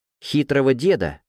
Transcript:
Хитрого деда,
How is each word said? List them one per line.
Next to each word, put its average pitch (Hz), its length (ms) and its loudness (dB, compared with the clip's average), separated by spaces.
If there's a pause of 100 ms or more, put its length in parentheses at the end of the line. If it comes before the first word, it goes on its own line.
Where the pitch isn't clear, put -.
(240)
Хитрого 139 500 0
деда, 120 560 -2